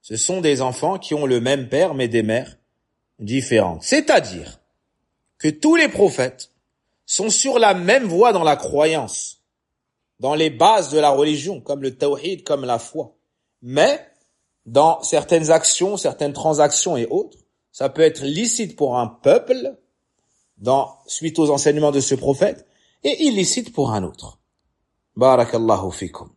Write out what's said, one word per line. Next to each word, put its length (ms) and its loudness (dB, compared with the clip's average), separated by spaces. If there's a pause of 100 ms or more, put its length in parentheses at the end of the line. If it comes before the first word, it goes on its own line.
Ce 140 -12
sont 240 -2
des 220 2
enfants 360 -4
qui 160 -6
ont 120 -2
le 140 2
même 280 -2
père, 260 0
mais 120 -2
des 160 0
mères 340 -4 (640)
différentes. 640 -2
C'est-à-dire 800 0 (800)
que 100 -2
tous 260 2
les 140 4
prophètes 640 0 (540)
sont 240 -2
sur 280 0
la 160 6
même 300 2
voie 280 2
dans 120 0
la 100 4
croyance, 880 -4 (800)
dans 140 -2
les 160 2
bases 420 4
de 60 2
la 120 4
religion, 500 0
comme 220 -8
le 140 -6
tawhid, 480 -4
comme 200 -2
la 140 -2
foi. 380 -12 (460)
Mais 440 0 (600)
dans 360 2
certaines 480 0
actions, 460 2
certaines 380 -4
transactions 600 0
et 100 -2
autres, 320 -6 (340)
ça 160 -6
peut 140 0
être 200 2
licite 540 -4
pour 220 -2
un 80 0
peuple, 720 0 (800)
dans, 480 -2
suite 320 -6
aux 120 2
enseignements 420 2
de 80 0
ce 140 -2
prophète, 520 -2 (360)
et 220 -2
illicite 480 -2
pour 200 -2
un 100 -2
autre. 360 -14 (800)
Barakallahu 720 2
fikum. 460 -14